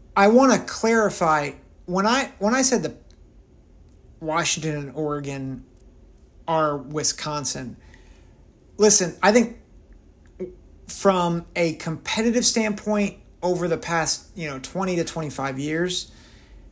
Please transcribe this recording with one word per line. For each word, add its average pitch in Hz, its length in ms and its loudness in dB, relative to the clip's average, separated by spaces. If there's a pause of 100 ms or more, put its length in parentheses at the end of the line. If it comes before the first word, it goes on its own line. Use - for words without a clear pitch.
(140)
I 196 140 6
wanna 240 300 6
clarify, 170 920 0 (340)
when 190 200 0
I, 254 320 0
when 214 160 0
I 269 60 2
said 247 220 2
that - 140 -6 (1200)
Washington 156 560 -2
and 143 180 -8
Oregon 139 720 -6 (840)
are 156 300 0
Wisconsin, 139 1000 -6 (1000)
listen, 175 460 4
I 196 100 6
think 226 240 4 (1300)
from 175 680 2
a 165 200 0
competitive 220 680 -2
standpoint 208 720 -2 (280)
over 175 240 0
the 160 100 0
past, 160 560 -4
you 165 140 -8
know, 135 100 -8
twenty 185 380 -4
to 165 80 0
twenty-five 139 520 -6
years, 160 540 -4 (600)